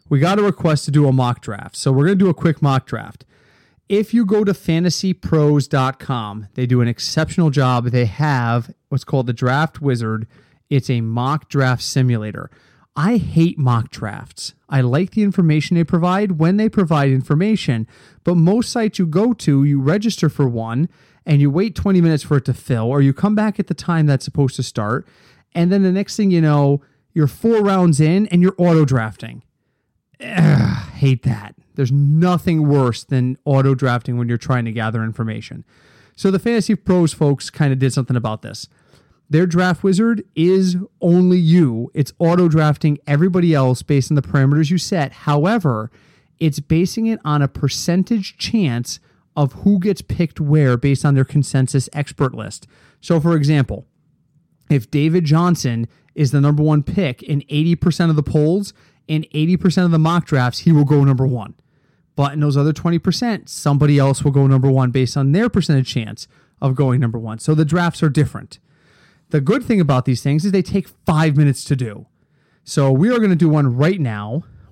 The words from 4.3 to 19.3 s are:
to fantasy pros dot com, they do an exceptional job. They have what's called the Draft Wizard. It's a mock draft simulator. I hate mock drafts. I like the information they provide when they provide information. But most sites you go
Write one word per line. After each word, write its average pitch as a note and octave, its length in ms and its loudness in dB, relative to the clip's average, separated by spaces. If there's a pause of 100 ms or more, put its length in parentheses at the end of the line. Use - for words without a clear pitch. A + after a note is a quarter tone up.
to G3 100 0
fantasy F3 600 -2
pros D3 540 0
dot C3+ 320 -2
com, G#2+ 540 -8
they B2+ 120 -4
do B2 160 2
an A#2 60 2
exceptional D#3 600 -2
job. B2+ 360 0
They B2 200 0
have A#2+ 680 -2 (180)
what's C#3 140 -4
called C3 240 -2
the B2+ 60 -4
Draft C3+ 480 -2
Wizard. A2+ 460 -4 (420)
It's C#3 200 0
a A#2+ 120 0
mock A#2+ 480 -4
draft B2+ 320 0
simulator. A#2 720 -4 (440)
I G3 220 0
hate E3+ 400 0
mock B2 320 0
drafts. - 640 -14 (140)
I C3+ 140 0
like C3+ 300 0
the G#3+ 120 0
information E3+ 520 0
they E3+ 80 2
provide F3+ 500 0
when E3 240 2
they A3 120 0
provide D#3 420 0
information. D3 760 0 (360)
But F3 120 0
most F#3 360 2
sites A3 280 -4
you F3+ 80 0
go G3+ 260 0